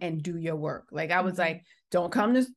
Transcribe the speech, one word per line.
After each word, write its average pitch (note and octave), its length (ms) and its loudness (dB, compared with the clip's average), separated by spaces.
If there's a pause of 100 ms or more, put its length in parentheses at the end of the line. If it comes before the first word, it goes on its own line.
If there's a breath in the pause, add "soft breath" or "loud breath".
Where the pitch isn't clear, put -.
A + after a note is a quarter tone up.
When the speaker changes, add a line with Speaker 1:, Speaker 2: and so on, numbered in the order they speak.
Speaker 1:
and E3 200 -4
do E3+ 160 -4
your E3 180 -4
work. D3+ 360 -6
Like, D#3 200 -4
I F3+ 100 4
was F#3+ 120 0
Speaker 2:
Mm-hmm. F3+ 80 -2
Speaker 1:
like, E3 220 -2 (280 soft breath)
"Don't F3 200 2
come A#3 220 4
to," B3+ 120 4 (100)